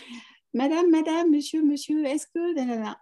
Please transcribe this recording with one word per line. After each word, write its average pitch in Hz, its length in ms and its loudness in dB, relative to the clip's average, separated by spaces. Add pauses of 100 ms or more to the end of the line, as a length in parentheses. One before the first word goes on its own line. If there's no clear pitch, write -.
(540)
Madame, 311 360 2
madame, 320 400 2
monsieur, 302 340 0
monsieur, 294 420 0
est-ce 277 220 -4
que » 339 280 -2
nanana. 233 460 -4